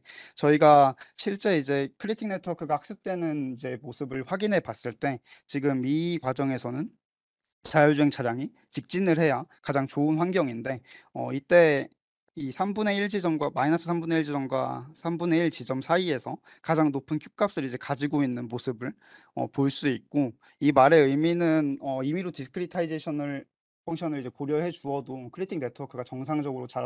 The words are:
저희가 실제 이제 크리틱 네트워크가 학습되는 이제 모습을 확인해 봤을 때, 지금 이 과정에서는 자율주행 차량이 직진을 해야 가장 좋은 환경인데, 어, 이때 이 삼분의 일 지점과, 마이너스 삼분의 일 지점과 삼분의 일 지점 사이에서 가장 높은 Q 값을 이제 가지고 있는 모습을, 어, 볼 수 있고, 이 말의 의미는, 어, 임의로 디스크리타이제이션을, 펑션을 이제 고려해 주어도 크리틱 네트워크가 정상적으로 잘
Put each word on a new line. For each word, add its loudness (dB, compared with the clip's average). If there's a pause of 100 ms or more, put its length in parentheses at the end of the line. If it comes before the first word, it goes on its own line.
(360)
저희가 8 (200)
실제 0
이제 0
크리틱 -6
네트워크가 -4
학습되는 -6
이제 -8
모습을 -8
확인해 0
봤을 -8
때, -4 (280)
지금 0
이 0
과정에서는 -4 (760)
자율주행 4
차량이 -4 (200)
직진을 0
해야 2 (180)
가장 -2
좋은 0
환경인데, -2 (320)
어, -6
이때 4 (460)
이 -6
삼분의 -2
일 0
지점과, 0
마이너스 0
삼분의 -2
일 2
지점과 -4
삼분의 0
일 2
지점 -6
사이에서 0 (240)
가장 2
높은 -4
Q -20
값을 -2
이제 -6
가지고 -2
있는 -4
모습을, -6 (420)
어, -4
볼 0
수 -2
있고, -2 (280)
이 2
말의 8
의미는, 2
어, -4
임의로 -4
디스크리타이제이션을, -6 (400)
펑션을 -6
이제 -8
고려해 -2
주어도 -8
크리틱 -8
네트워크가 -8
정상적으로 -4
잘 -6